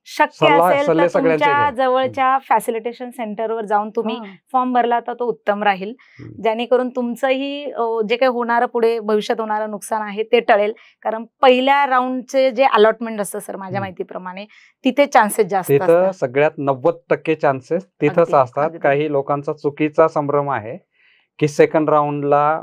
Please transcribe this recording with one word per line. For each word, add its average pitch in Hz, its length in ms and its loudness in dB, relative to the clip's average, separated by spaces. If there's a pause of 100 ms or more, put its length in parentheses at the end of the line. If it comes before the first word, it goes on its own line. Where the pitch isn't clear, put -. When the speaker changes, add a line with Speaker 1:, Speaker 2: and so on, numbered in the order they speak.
Speaker 1:
शक्य - 420 0
Speaker 2:
सल्ला, 285 200 6
Speaker 1:
असेल 277 200 2
Speaker 2:
सल्ले - 160 2
Speaker 1:
तर - 60 4
Speaker 2:
सगळ्यांचे 311 360 0
Speaker 1:
तुमच्या 285 260 2
Speaker 2:
घ्या. - 0 -
Speaker 1:
जवळच्या 262 560 0
Speaker 2:
हम्म. 262 120 2
Speaker 1:
फॅसिलिटेशन 240 720 -4
सेंटरवर 226 540 -6
जाऊन 208 260 -2
तुम्ही 226 260 -4
Speaker 2:
हां. 196 180 -14 (180)
Speaker 1:
फॉर्म 254 200 0
भरला 240 280 0
तर 233 140 -8
तो 247 100 -8
उत्तम 208 380 -4
राहील, 202 360 -2
Speaker 2:
हम्म. - 440 -20
Speaker 1:
जेणेकरून 240 460 0
तुमचंही, 262 800 -4
अ, 233 140 -6 (240)
जे 233 80 -2
काही 262 140 2
होणारं 240 360 0
पुढे 233 340 0
भविष्यात 214 400 -2
होणारं 214 300 -4
नुकसान 214 320 -6
आहे 208 200 -6
ते 226 180 2
टळेल. 214 320 2 (300)
कारण 220 220 -6 (160)
पहिल्या 269 460 4
राऊंडचे 254 640 0
जे 247 140 2
अलॉटमेंट 220 560 2
असतं 202 180 -8
सर, 196 180 -12
माझ्या 190 220 -10
Speaker 2:
हम्म. 196 60 -4
Speaker 1:
माहितीप्रमाणे 185 640 -12 (380)
तिथे 269 220 2
चान्सेस 220 400 4
जास्त 180 240 -2
Speaker 2:
तिथं 143 140 4
Speaker 1:
असतात. 175 440 2
Speaker 2:
सगळ्यात 147 300 0
नव्वद 139 360 0 (160)
टक्के 156 240 -2
चान्सेस 151 540 -2 (120)
तिथंच 147 180 0
Speaker 1:
अगदी, 170 180 4
Speaker 2:
असतात. 135 280 2
Speaker 1:
अगदी. 165 140 -4
Speaker 2:
काही 151 340 0
लोकांचा 143 400 -2
चुकीचा 151 560 0
संभ्रम 143 420 -2
आहे 117 280 -8 (600)
की 147 100 0
सेकंड 151 420 2
राऊंडला 147 720 2